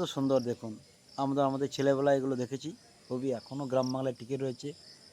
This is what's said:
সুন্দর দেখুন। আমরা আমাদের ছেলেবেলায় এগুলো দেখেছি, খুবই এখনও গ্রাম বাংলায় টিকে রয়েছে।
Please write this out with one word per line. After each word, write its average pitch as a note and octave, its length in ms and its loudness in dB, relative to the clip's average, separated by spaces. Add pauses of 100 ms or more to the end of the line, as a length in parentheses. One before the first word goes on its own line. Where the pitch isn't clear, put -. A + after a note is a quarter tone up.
(140)
সুন্দর C3+ 260 2 (120)
দেখুন। A2+ 220 -6 (500)
আমরা C#3 260 2
আমাদের C3+ 260 -2
ছেলেবেলায় C#3 440 4
এগুলো C3 240 0
দেখেছি, C3+ 260 -6 (380)
খুবই B2+ 220 -2 (100)
এখনও C#3 320 -6
গ্রাম C3 220 4
বাংলায় C3 260 -2
টিকে B2+ 180 -6
রয়েছে। C3+ 320 -6 (440)